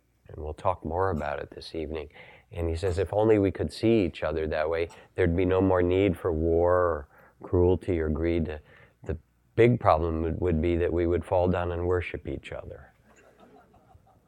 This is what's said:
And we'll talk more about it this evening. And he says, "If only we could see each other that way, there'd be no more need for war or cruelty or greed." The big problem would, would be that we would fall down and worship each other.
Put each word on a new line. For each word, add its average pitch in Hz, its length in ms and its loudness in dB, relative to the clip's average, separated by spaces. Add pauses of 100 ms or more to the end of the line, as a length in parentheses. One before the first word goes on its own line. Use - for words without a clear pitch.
(280)
And - 140 -14
we'll 78 120 -8
talk - 300 -4
more 90 260 -2
about 73 300 -4
it - 100 -12
this - 240 -16
evening. 78 340 -8 (440)
And 85 160 -4
he 82 80 -2
says, 87 220 -2
"If 92 140 -2
only 107 260 4
we 98 120 4
could 87 220 -4
see 110 320 2
each - 180 -6
other 78 240 -2
that 78 240 -2
way, 82 180 -2 (280)
there'd 87 200 2
be 92 80 2
no 92 160 2
more 92 220 4
need 92 340 2
for 95 160 -4
war 82 400 2
or 85 360 0 (340)
cruelty 90 580 2
or 78 80 -2
greed." 78 520 -2 (420)
The - 160 -8 (360)
big 120 260 4
problem 82 420 2
would, 82 180 -4
would 85 220 0
be 85 140 0
that 85 160 0
we 87 140 0
would 85 180 0
fall 92 240 0
down 87 240 -2
and 87 140 -4
worship 90 400 -4
each 69 260 -10
other. - 400 -14 (1400)